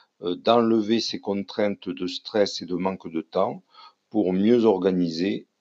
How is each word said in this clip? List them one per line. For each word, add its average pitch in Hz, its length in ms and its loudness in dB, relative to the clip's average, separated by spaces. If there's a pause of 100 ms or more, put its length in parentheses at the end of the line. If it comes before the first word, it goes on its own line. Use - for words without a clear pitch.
(220)
euh, 90 140 -4
d'enlever 113 640 2
ces - 200 -6
contraintes 101 720 -4
de 90 160 -6
stress 92 560 -2
et 87 60 -14
de 90 80 -4
manque 92 360 -4
de 82 100 -4
temps 117 420 -2 (480)
pour 92 220 2
mieux 110 320 4
organiser 92 840 0 (140)